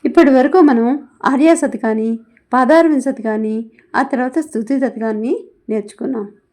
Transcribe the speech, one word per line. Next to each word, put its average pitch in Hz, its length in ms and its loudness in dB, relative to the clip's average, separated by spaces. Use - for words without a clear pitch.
ఇప్పటి 330 260 4
వరకు 262 300 4
మనం 262 480 2
ఆర్యా 285 300 4
శతకాన్ని, 226 640 -4
పాదారవింద 294 480 4
శతకాన్ని, 220 720 -6
ఆ 247 60 0
తర్వాత 254 360 -4
స్తుతి 269 420 -4
శతకాన్ని 226 640 -4
నేర్చుకున్నాం. 214 640 -8